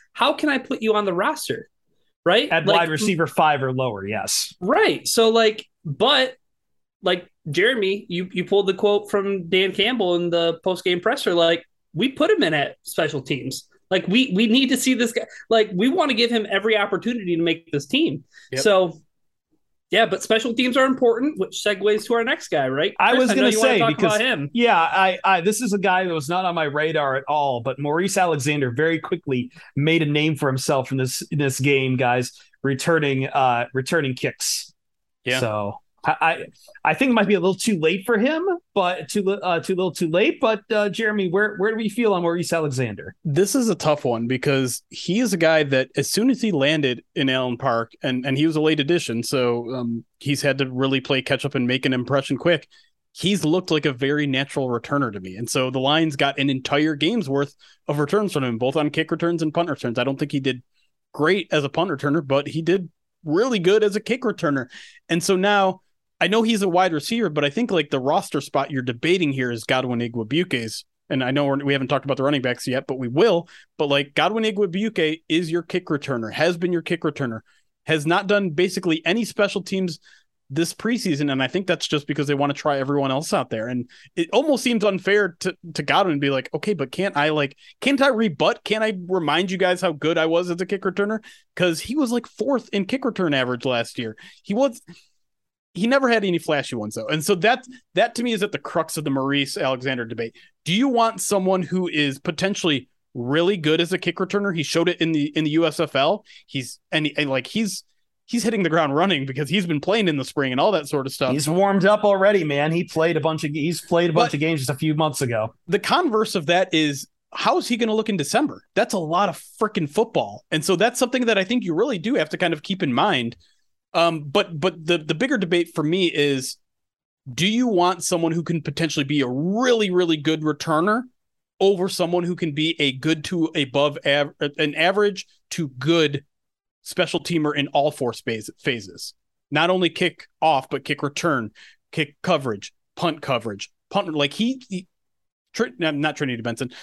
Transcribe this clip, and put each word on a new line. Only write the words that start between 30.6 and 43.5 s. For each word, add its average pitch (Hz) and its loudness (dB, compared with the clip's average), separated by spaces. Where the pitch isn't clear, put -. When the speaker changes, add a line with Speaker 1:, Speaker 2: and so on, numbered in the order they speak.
Speaker 2:
in 135 -2
this, 127 -4
in 143 -2
this 139 0
game, 131 2
guys, 123 0
returning, 139 0
uh, 123 2
returning 131 -2
kicks. - -6
Speaker 3:
Yeah. 127 0
Speaker 2:
So 107 -2
I, 160 2
I, 165 0
I 156 2
think 262 2
it 240 4
might 208 4
be 202 2
a 190 4
little 185 0
too 190 0
late 170 0
for 233 2
him, 311 0
but 180 -2
too 208 -2
li-, 196 0
uh, 175 0
too 185 -4
little, 180 -2
too 180 -2
late. 185 2
But, 220 2
uh, 208 2
Jeremy, 208 -2
where, 208 0
where 202 0
do 226 -2
we 220 -2
feel 214 2
on 180 0
Maurice 170 -2
Alexander? 123 -4
Speaker 3:
This 175 2